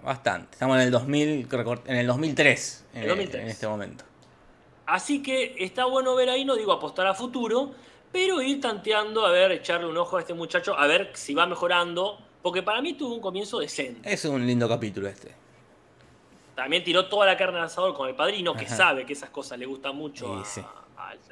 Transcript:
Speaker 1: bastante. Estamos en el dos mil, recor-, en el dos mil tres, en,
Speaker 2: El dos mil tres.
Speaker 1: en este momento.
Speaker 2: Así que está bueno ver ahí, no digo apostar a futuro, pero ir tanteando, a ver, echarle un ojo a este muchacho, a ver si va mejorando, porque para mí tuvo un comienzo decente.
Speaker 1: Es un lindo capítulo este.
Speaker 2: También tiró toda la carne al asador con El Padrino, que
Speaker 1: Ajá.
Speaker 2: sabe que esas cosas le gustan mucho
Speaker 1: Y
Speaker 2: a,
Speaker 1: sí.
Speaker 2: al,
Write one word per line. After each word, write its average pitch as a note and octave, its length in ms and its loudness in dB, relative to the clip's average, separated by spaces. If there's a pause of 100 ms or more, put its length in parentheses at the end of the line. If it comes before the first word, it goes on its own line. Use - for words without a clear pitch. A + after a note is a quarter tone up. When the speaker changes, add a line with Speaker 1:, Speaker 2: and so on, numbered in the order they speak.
Speaker 1:
bastante. B2 500 -4
Estamos C3 240 2
en B2+ 80 8
el B2+ 60 4
dos B2 160 2
mil, C#3+ 420 0
recor-, A#2+ 380 -2
en B2+ 100 -2
el B2 100 2
dos B2 120 2
mil D3+ 160 0
tres, - 600 2
en, A#2 80 -10
Speaker 2:
El - 60 -2
dos F#3 100 0
mil F#3+ 100 -4
tres. A#2+ 140 -8
Speaker 1:
en A2 80 -8
este A2 160 -8
momento. G#2 380 -8 (840)
Speaker 2:
Así A3+ 360 0
que C4 360 -2
está F#3+ 280 -2
bueno B3+ 280 2
ver B3+ 160 4
ahí, C4 140 0
no C4+ 100 2
digo G#3+ 180 2
apostar F#3 360 0
a F#3+ 60 2
futuro, B3 580 -2 (400)
pero F#4 280 2
ir C4+ 200 0
tanteando, G#3+ 680 0
a F3 60 6
ver, F#3 180 8
echarle E3+ 380 -2
un D#3+ 80 -4
ojo F3 200 0
a F3 40 0
este E3 120 -6
muchacho, E3+ 460 -2
a C#3+ 80 6
ver F3+ 280 4
si - 200 -6
va E3 120 4
mejorando, F3 720 0 (220)
porque F3+ 220 -2
para G#3 180 -2
mí D#4+ 140 -2
tuvo B3 200 -6
un A3+ 60 -8
comienzo G3 380 -6
decente. D3 520 -6
Speaker 1:
Es G3 140 -2
un C3+ 220 0
lindo A#2+ 220 4
capítulo G2+ 400 -2
este. - 260 -16 (1200)
Speaker 2:
También C#3+ 300 0
tiró F3+ 240 4
toda G#3 180 4
la F#3 100 6
carne F#3 220 0
al E3 60 -2
asador F3+ 300 0
con C3 140 -4
El B2+ 60 -6
Padrino, F3 400 0
que A2 100 -8
Speaker 1:
Ajá. A2+ 120 -4
Speaker 2:
sabe D3 280 4
que C#3+ 80 -10
esas C#3 180 -12
cosas C3 280 -12
le B2+ 80 -10
gustan C3+ 300 -8
mucho C3 420 -10
Speaker 1:
Y - 40 -10
Speaker 2:
a, - 20 -12
Speaker 1:
sí. G2+ 180 -10 (340)
Speaker 2:
al, G2 220 -16 (140)